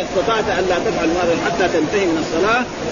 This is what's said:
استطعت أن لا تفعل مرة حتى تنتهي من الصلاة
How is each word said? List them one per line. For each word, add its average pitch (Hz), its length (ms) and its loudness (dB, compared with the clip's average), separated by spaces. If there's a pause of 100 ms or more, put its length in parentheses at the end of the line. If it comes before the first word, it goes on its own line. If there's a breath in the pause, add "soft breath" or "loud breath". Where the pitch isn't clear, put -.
استطعت 208 420 0 (120)
أن 190 120 0
لا 175 140 2
تفعل 165 240 0 (100)
مرة 170 160 2 (100)
حتى 147 200 0 (100)
تنتهي 180 360 0
من 160 140 0
الصلاة 196 380 0 (280)